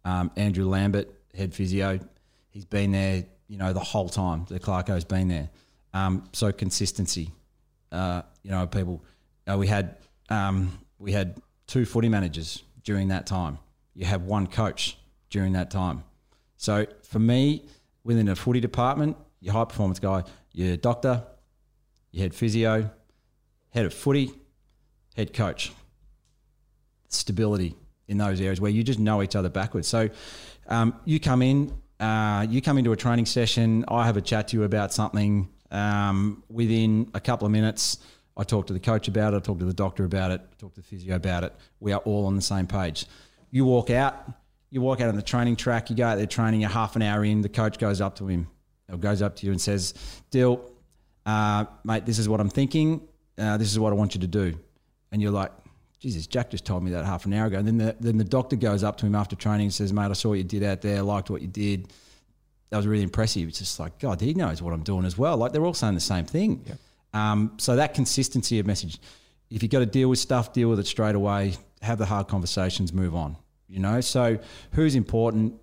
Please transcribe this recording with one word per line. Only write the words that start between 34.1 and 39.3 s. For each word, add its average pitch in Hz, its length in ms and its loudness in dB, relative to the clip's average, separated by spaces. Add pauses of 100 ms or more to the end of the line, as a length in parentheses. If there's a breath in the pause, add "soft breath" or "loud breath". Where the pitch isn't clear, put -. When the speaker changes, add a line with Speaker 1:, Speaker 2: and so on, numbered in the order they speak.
Speaker 1:
a 101 40 2
chat 107 280 -2
to 117 80 0
you 107 60 4
about 101 300 0
something. 104 560 2 (220)
Um, 101 800 0
within 113 640 2
a 101 60 -4
couple 117 260 -2
of 104 60 2
minutes, 110 460 0 (400 loud breath)
I 101 60 -4
talk 101 240 0
to 98 60 -4
the 92 60 -2
coach 110 280 0
about 107 260 2